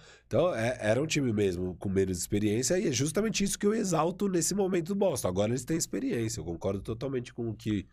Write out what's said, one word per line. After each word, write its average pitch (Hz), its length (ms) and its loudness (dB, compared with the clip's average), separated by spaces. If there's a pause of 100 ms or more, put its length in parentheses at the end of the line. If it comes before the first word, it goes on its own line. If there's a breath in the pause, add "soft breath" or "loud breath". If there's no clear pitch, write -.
(260 loud breath)
Então, 160 260 2
é, 117 280 -2
era 107 200 2
um 156 60 0
time 143 260 0
mesmo 92 440 0
com - 120 -8
menos 95 300 2
experiência 107 580 0
e 185 120 0
é 151 40 0
justamente 160 520 0
isso 196 120 -2
que - 80 -2
eu 208 80 4
exalto 190 560 0
nesse 175 240 0
momento 185 360 0
do 196 80 -2
Boston. 180 320 2
Agora 101 240 2
eles 127 120 -2
têm 160 120 0
experiência, 165 640 -2
eu 80 40 -10
concordo 92 360 -4
totalmente 123 520 -6
com 117 160 -6
o 110 60 -6
que 104 380 -2